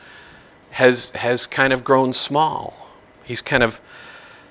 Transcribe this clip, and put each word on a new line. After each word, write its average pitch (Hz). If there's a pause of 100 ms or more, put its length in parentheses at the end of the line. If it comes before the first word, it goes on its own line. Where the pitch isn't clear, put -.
(720)
has, 127
has 120
kind 135
of 127
grown 131
small. - (360)
He's 120
kind 127
of 113 (680)